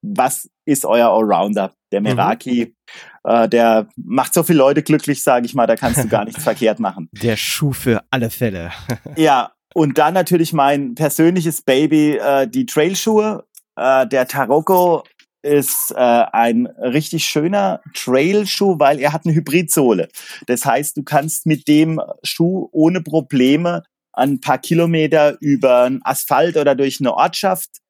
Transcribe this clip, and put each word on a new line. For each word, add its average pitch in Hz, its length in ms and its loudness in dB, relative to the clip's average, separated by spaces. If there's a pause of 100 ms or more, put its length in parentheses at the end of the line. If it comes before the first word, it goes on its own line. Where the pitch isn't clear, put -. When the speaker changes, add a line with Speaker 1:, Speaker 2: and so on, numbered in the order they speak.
Speaker 1:
was 131 440 -4 (180)
ist 143 180 0
euer 117 240 4
Allrounder?" 101 640 0 (180)
Der 98 100 0
Speaker 2:
Mhm. 104 60 -2
Speaker 1:
Meraki, 117 680 -2 (480)
äh, 113 240 2
der 113 480 2
macht 127 380 -4
so 170 100 2
viele 160 160 2
Leute 143 240 4
glücklich, 147 400 -2
sag 123 220 2
ich - 80 -10
mal, 120 140 2
da 113 80 2
kannst 127 280 -2
du 117 40 -2
gar 104 180 0
nichts 113 180 -12
Speaker 2:
<laughs> - 0 -
Speaker 1:
verkehrt 110 360 0
machen. 95 340 -6
Speaker 2:
Der 113 240 -2
Schuh - 340 -4
für 120 380 -2
alle 117 200 -2
Fälle. 92 420 -6 (160)
<laughs> 139 300 -10
Speaker 1:
Ja, 143 360 2 (220)
und 151 220 0
dann 156 160 2
natürlich 170 400 0
mein 143 420 0
persönliches 160 680 0
Baby, 151 540 2
äh, 135 300 0
die 123 180 -2
Trailschuhe. 196 800 0 (300)
Äh, 131 320 2
der 127 200 0
Taroko 160 760 0 (400)
ist, 143 480 0
äh, 117 60 -8
ein 120 680 2
richtig 151 580 -4
schöner 190 560 -2 (120)
Trailschuh, 185 840 0
weil 147 200 4
er 147 140 -2
hat 160 120 -6
eine 165 100 2
Hybridsohle. 143 760 0 (380)
Das 123 180 -4
heißt, 139 320 -2
du 143 60 -8
kannst 151 420 -2
mit 156 220 -2
dem 156 320 2 (240)
Schuh 180 480 -2
ohne 165 300 0
Probleme 156 840 -2 (320)
ein 135 260 -2
paar 135 180 -2
Kilometer 160 840 2
über 127 480 2
den 131 140 -6
Asphalt 151 540 0
oder 143 180 2
durch 135 240 -2
eine 127 160 0
Ortschaft 185 640 -2 (100)